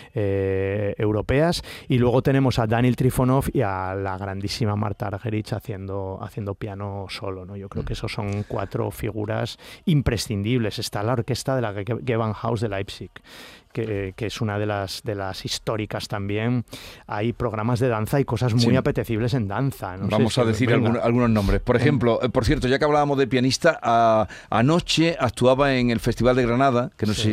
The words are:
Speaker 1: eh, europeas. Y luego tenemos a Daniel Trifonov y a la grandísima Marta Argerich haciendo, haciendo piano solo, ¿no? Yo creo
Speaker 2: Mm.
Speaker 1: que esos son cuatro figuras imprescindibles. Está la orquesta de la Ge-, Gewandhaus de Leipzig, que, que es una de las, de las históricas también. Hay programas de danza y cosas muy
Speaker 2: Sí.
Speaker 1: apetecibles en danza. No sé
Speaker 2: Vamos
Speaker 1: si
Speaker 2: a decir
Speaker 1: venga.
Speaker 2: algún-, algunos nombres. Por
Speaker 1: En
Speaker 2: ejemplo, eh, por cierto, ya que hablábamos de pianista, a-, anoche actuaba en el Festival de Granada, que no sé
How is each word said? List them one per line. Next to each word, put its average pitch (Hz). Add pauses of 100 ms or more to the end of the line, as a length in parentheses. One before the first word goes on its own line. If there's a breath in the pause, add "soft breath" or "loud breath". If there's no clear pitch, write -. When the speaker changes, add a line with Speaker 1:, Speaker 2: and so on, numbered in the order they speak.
(140)
Speaker 1:
eh, 98
europeas. 127 (240 loud breath)
Y 131
luego 120
tenemos 135
a 113
Daniel 120
Trifonov 127
y 131
a 95
la 98
grandísima 98
Marta 104
Argerich 107
haciendo, 98
haciendo 101
piano 101
solo, 95
¿no? 98
Yo 101
creo -
Speaker 2:
Mm. -
Speaker 1:
que -
esos 110
son 101
cuatro 107
figuras 107 (280 loud breath)
imprescindibles. 113
Está 104
la 113
orquesta 127
de 127
la 107
Ge-, 104
Gewandhaus 113
de 113
Leipzig, 98 (640 loud breath)
que, 98
que 110
es -
una 104
de 104
las, 101
de 107
las 95
históricas 110
también. 110 (440 loud breath)
Hay 110
programas 110
de 131
danza 113
y 135
cosas 107
muy 120
Speaker 2:
Sí. 117
Speaker 1:
apetecibles 120
en 120
danza. 101
No 95
sé -
Speaker 2:
Vamos 110
Speaker 1:
si 127
Speaker 2:
a 120
decir 113
Speaker 1:
venga. 113
Speaker 2:
algún-, 117
algunos 120
nombres. 101
Por 123
Speaker 1:
En 120
Speaker 2:
ejemplo, 120
eh, 127
por 127
cierto, 131
ya 135
que 151
hablábamos 147
de 135
pianista, 131
a-, 113 (240 loud breath)
anoche 160
actuaba 135
en 123
el 113
Festival 123
de 127
Granada, 123
que -
no 104
sé 110